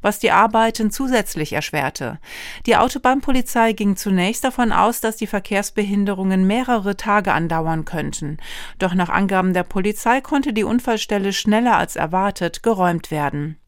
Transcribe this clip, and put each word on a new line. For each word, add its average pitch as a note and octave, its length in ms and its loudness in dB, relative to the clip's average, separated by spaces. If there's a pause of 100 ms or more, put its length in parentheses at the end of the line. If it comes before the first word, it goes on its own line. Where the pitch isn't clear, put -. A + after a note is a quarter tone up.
was G#3 200 0
die A3 100 2
Arbeiten A3+ 640 2
zusätzlich A3 600 -2
erschwerte. C#3+ 680 -4 (460)
Die A#3 100 4
Autobahnpolizei B3+ 960 2
ging G3+ 240 0
zunächst F#3+ 480 0
davon B3 260 0
aus, G#3+ 300 2
dass - 160 -2
die A3 100 -4
Verkehrsbehinderungen G3 1200 0
mehrere G#3+ 500 0
Tage G3+ 360 0
andauern D#3+ 520 0
könnten. D3 520 -6 (420)
Doch F3+ 160 0
nach F3+ 140 2
Angaben F#3 440 2
der F3+ 200 -2
Polizei G#3 480 0
konnte C#4 320 0
die G#3+ 120 0
Unfallstelle G#3+ 680 0
schneller G#3+ 460 2
als - 180 -2
erwartet F3+ 680 -2
geräumt F3+ 480 2
werden. D3 460 -4 (120)